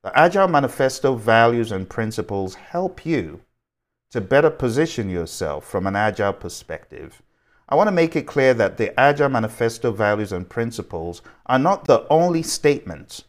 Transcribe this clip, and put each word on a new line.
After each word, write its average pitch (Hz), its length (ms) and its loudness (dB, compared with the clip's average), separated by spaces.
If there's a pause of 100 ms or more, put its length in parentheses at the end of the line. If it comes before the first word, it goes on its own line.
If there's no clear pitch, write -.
The 101 160 -2
Agile 180 320 4
Manifesto 135 640 0
values 113 560 4
and 95 180 -6
principles 104 680 -6
help - 500 -8
you 92 360 -4 (680)
to 123 100 -6
better 139 300 4
position 127 600 -2
yourself 82 540 -6
from 95 240 -4
an 98 80 -4
Agile 101 380 0
perspective. - 880 -16 (480)
I 135 60 0
want 202 120 4
to 196 60 0
make 165 240 2
it 143 100 -4
clear 131 260 4
that 110 220 0
the 107 240 -2
Agile 143 300 4
Manifesto 117 640 -2
values 104 420 -2
and 90 160 -8
principles 87 720 -8 (240)
are 131 140 2
not 190 260 0
the 131 240 4
only 165 340 2
statements - 840 -2